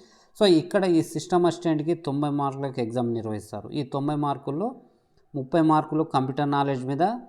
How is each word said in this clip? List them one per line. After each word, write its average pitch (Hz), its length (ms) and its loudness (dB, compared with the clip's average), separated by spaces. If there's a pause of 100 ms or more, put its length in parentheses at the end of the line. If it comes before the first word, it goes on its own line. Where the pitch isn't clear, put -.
(420)
So 214 60 6
ఇక్కడ 185 380 4
ఈ 170 160 4
సిస్టమ్ 170 440 0
అసిస్టెంట్‌కి 160 480 0
తొంభై 147 360 -2
మార్కులకు 139 520 -4
ఎగ్జామ్ 117 320 -2
నిర్వహిస్తారు. 107 560 -6
ఈ 147 140 -4
తొంభై 143 320 -2
మార్కుల్లో 147 600 -4 (600)
ముప్పై 143 260 0
మార్కులు 156 420 4
కంప్యూటర్ 143 480 0
నాలెడ్జ్ 139 340 0
మీద, 139 180 0 (260)